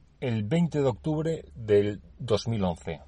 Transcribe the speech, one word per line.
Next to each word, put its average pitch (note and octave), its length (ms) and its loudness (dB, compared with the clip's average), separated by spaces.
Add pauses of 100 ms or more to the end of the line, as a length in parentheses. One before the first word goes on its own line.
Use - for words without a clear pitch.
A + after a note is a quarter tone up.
(220)
el A2+ 220 -2
veinte D3+ 380 0
de C3+ 60 4
octubre D#3 580 -2 (100)
del G#2 460 2 (160)
dos A#2 300 0
mil A2 160 0
once. E2 440 -2